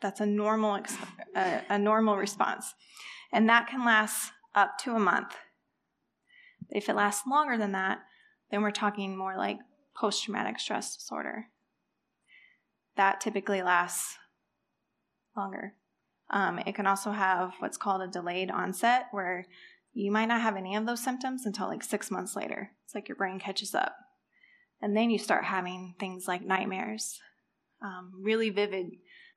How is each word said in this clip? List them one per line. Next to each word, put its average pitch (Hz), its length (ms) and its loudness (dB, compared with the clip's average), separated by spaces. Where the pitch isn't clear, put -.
that's 196 180 -4
a 208 60 2
normal 208 500 2
ex-, - 220 -6
a, 370 360 0
a 202 100 2
normal 214 380 6
response. - 560 -2
And 220 160 6
that 233 200 6
can 254 180 -2
last 214 480 4
up 202 260 4
to 240 160 -2
a 220 40 4
month. 175 340 2
If 208 200 -2
it 214 60 0
lasts 208 300 2
longer 269 320 4
than 208 140 0
that, 190 280 0
then 202 100 2
we're 208 100 2
talking 202 460 -2
more 190 200 -4
like 202 220 -2
post-traumatic 202 640 -2
stress - 360 -4
disorder. - 500 -8
That 196 240 4
typically 202 400 0
lasts 180 560 2
longer. 196 380 -6
Um, 180 300 0
it 190 160 -4
can 202 100 0
also 196 260 2
have 185 480 2
what's - 180 -4
called 190 240 0
a 185 60 -4
delayed 180 440 -4
onset, 226 600 2
where 180 340 -2
you 202 180 0
might 220 140 2
not 226 160 2
have 220 140 2
any 190 200 -4
of 220 100 0
those 240 180 -2
symptoms 262 420 -4
until, 208 220 -4
like, - 160 -6
six - 260 -4
months 185 260 -4
later. - 360 -6
It's - 100 -12
like 202 120 -8
your - 80 -8
brain 190 240 -4
catches - 360 -6
up. - 200 0
And 208 160 2
then 233 120 4
you 214 100 2
start - 260 0
having 185 540 -6
things 185 280 -8
like 180 160 -2
nightmares, 190 760 -4
um, 185 300 -12
really 220 280 2
vivid 196 380 0